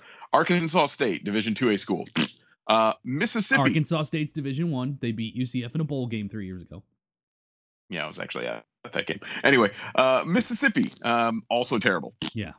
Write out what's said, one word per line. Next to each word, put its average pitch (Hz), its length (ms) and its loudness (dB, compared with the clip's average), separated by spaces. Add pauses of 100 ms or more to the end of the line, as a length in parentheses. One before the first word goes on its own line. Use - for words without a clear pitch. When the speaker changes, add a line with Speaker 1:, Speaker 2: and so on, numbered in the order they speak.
(340)
Speaker 1:
Arkansas 165 540 4
State, 104 360 -2
Division 107 300 0
two 117 160 2
A 104 80 4
school. - 300 -4 (600)
Uh, 110 260 4 (100)
Mississippi. 190 580 0
Speaker 2:
Arkansas 151 420 2
State's 151 300 -4
Division 147 380 -2
one. 131 300 -4
They 120 100 -2
beat 110 240 -6
U 127 100 0
C 123 180 -4
F 120 100 -10
in 160 80 0
a 156 40 0
bowl 139 220 -4
game 107 220 -4
three 104 160 -8
years 92 160 -10
ago. - 220 -16 (1080)
Speaker 1:
Yeah, 80 140 -6
I 76 40 -4
was - 120 -12
actually 62 280 -6
at, 55 180 -8 (180)
at - 80 -16
that - 160 -4
game. - 140 -6 (240)
Anyway, 120 260 6 (240)
uh, 131 320 4
Mississippi, 226 640 2 (120)
um, 117 460 0
also 120 300 2
terrible. 92 340 0 (200)
Speaker 2:
Yeah. 92 260 -6